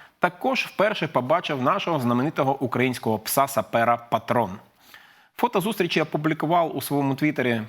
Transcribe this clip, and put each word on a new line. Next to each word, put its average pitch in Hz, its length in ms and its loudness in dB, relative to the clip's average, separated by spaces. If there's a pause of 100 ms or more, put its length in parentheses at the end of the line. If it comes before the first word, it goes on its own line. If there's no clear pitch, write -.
(200)
також 254 460 0
вперше 202 420 0
побачив 147 540 0
нашого 165 380 2
знаменитого 131 640 0
українського 120 540 0
пса-сапера 117 800 0 (120)
Патрон. 113 420 0 (840)
Фото 233 240 0
зустрічі 180 400 0
опублікував 156 760 0
у 131 40 -6
своєму 139 340 0
твіттері 123 540 0